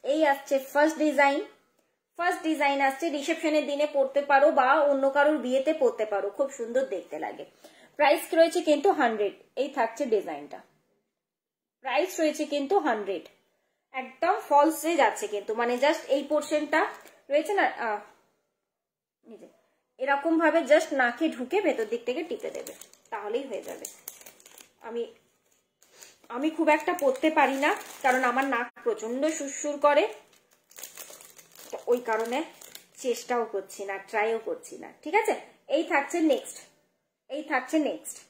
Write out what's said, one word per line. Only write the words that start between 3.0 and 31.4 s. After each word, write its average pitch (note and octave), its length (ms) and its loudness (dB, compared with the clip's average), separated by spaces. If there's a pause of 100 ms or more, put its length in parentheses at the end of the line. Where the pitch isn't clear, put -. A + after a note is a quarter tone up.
রিসেপশনের D4+ 580 0
দিনে D4 200 0
পরতে C#4 360 0
পারো C#4+ 280 6
বা C#4 300 4
অন্য C4+ 300 2
কারোর D4 280 4
বিয়েতে C4 340 0
পরতে A#3 340 0
পারো, G3 240 -4
খুব C4+ 200 -2
সুন্দর A#3+ 360 -4
দেখতে E3 320 -8
লাগে। A#2+ 260 -10 (520)
Price C#4+ 380 2
রয়েছে E4 260 4
কিন্তু D#4 300 4
হান্ড্রেড, A3+ 420 0 (240)
এই C#4 120 -2
থাকছে C#4 380 -2
ডিজাইনটা, F3 540 -4 (1200)
Price C#4+ 400 -2
রয়েছে D4+ 240 0
কিন্তু C#4+ 340 0
হান্ড্রেড, G#3+ 440 -2 (720)
একদম C4+ 560 -2
ফলসে D#4 480 4
যাচ্ছে G#3+ 300 2
কিন্তু, G#3 280 -6
মানে A#3+ 220 0
just D4 320 2
এই C#4+ 160 0
পোর্শনটা D4+ 680 0 (380)
রয়েছে D#4 240 0
না, F#4+ 80 2
আহ, A3 380 -2 (1300)
এই G#3+ 60 -18
যে - 120 -20 (500)
এরকম C#4+ 400 2
ভাবে D#4+ 220 4
just D4+ 340 4
নাকে C4 340 2
ঢুকে B3+ 320 -2
ভেতর B3+ 240 0
দিক A3+ 200 -6
থেকে C4 180 -4
টিপে - 280 -8
দেবে, - 220 -12 (380)
তাহলেই A3+ 360 -6
হয়ে G#3+ 160 -10
যাবে। - 220 -14 (960)
আমি, A#3 340 -10 (1120)
আমি C4 220 -2
খুব D#4 180 -2
একটা D#4 260 2
পরতে C#4+ 360 2
পারি C#4+ 240 4
না, D4+ 220 0 (260)
কারণ C4 220 2
আমার B3+ 200 0
নাক A#3+ 380 -4
প্রচন্ড A#3+ 480 -2
সুরসুর C#4+ 480 -8
করে, D4 300 4 (1600)